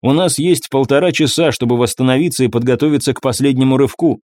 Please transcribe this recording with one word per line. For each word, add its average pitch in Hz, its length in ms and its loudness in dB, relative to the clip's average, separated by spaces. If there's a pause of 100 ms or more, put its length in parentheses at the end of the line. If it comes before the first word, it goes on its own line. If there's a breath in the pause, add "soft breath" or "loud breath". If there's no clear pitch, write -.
У 131 100 0
нас 170 260 0
есть 160 300 0
полтора 139 420 2
часа, 156 420 0
чтобы 120 260 -2
восстановиться 131 680 0
и 123 40 2
подготовиться 127 640 0
к - 80 -16
последнему 131 560 0
рывку. 139 480 0